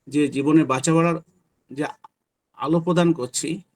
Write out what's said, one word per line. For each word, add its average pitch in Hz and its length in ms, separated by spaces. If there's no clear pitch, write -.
যে 143 220
জীবনে 143 360
বাঁচা 131 300
বাড়ার 165 220
যে 135 140
আলো 156 280
প্রদান 170 320
করছি, 143 480